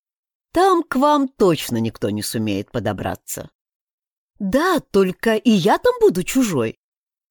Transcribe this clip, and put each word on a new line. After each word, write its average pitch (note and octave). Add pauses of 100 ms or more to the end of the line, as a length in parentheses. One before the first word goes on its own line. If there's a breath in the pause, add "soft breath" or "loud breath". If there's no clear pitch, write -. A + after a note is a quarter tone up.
(520)
Там F4+
к -
вам C#4+
точно E3
никто A2+
не G#2
сумеет G#2+
подобраться». G2+ (880)
«Да, C#4
только G3
и A3
я G#3+
там B4
буду F#3
чужой. F3 (540)